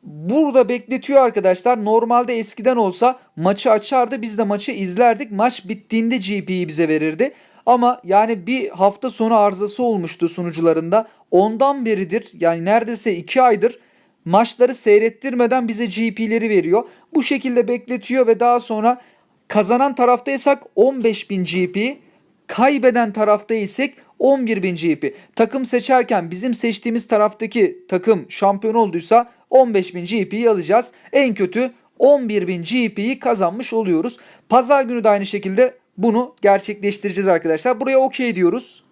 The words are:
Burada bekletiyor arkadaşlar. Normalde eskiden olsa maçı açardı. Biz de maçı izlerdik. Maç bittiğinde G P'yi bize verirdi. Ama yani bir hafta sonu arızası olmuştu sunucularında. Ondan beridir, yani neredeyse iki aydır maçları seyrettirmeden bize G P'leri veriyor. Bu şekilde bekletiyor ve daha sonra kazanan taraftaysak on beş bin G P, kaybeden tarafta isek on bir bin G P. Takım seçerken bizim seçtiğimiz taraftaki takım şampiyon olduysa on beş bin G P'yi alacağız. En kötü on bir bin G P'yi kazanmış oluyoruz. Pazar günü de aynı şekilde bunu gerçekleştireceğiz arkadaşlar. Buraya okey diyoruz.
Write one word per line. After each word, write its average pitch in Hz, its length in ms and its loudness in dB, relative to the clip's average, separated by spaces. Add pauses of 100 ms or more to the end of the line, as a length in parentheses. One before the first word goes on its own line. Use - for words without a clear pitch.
Burada 226 640 0
bekletiyor 254 500 0
arkadaşlar. 214 680 2
Normalde 233 540 0
eskiden 226 360 -2
olsa 233 440 0 (160)
maçı 202 360 0
açardı. 226 500 0
Biz 214 160 -8
de 226 60 0
maçı 202 280 -4
izlerdik. 220 600 0
Maç 208 360 -2
bittiğinde 226 500 -2
G 190 280 -6
P'yi 180 220 -4
bize 156 200 -2
verirdi. 156 460 0 (320)
Ama 247 380 2
yani 202 440 0
bir 254 220 -4
hafta 202 400 0
sonu 226 260 0
arızası 208 480 0
olmuştu 175 460 -2
sunucularında. 170 760 0 (240)
Ondan 226 540 2
beridir, 208 440 -4 (100)
yani 170 260 0
neredeyse 220 500 0
iki 175 260 -2
aydır 220 380 2 (460)
maçları 233 480 2
seyrettirmeden 233 920 0
bize 226 180 -4
G 214 280 -4
P'leri 220 360 -2
veriyor. 190 340 2 (300)
Bu 302 100 2
şekilde 247 440 -2
bekletiyor 240 600 -2
ve 220 120 2
daha 240 200 4
sonra 233 420 -2 (460)
kazanan 240 480 0
taraftaysak 262 680 0 (120)
on 247 280 2
beş 220 260 -2
bin 190 140 -2
G 175 280 -2
P, 226 260 -4 (500)
kaybeden 240 680 2
tarafta 214 420 0
isek 220 400 -4 (240)
on 262 280 2
bir 202 160 -2
bin 185 120 -2
G 156 240 -2
P. - 140 -4 (220)
Takım 226 300 0
seçerken 240 680 0
bizim 220 220 -4
seçtiğimiz 226 540 -4
taraftaki 214 800 0
takım 190 400 0
şampiyon 202 440 -2
olduysa 220 580 0 (180)
on 254 240 4
beş 185 220 -2
bin 175 100 -8
G 196 240 -4
P'yi 226 200 0
alacağız. 208 420 0 (220)
En 262 200 2
kötü 214 380 -2 (280)
on 262 300 4
bir 196 180 -2
bin 180 160 -6
G 220 300 -2
P'yi 247 260 -4
kazanmış 214 540 -2
oluyoruz. 202 440 -2 (320)
Pazar 262 340 4
günü 233 200 -6
de 220 60 4
aynı 202 160 2
şekilde 196 480 0 (240)
bunu 233 440 -2
gerçekleştireceğiz 196 840 0
arkadaşlar. 170 520 0
Buraya 269 200 2
okey 254 360 -2
diyoruz. 185 560 -2